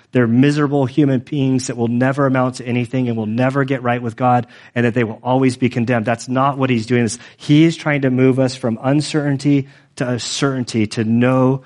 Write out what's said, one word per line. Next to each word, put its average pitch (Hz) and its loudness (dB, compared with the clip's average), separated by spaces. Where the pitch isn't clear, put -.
they're 123 2
miserable 143 2
human 135 0
beings 131 -2
that 120 -8
will 120 0
never 131 0
amount 127 0
to 123 -14
anything 123 -2
and 117 -4
will 110 -4
never 127 0
get 135 -4
right 123 -2
with 113 -6
God 123 2
and 120 2
that 117 0
they 120 0
will 110 -6
always 127 0
be 127 0
condemned. 120 -2
That's 117 -2
not 131 0
what 131 0
he's 117 -2
doing. 120 2
He 147 4
is 165 2
trying 143 -2
to 135 0
move 127 4
us 131 0
from 113 -4
uncertainty 143 0
to 131 -4
a 123 -2
certainty, 127 -2
to 113 -4
know 127 2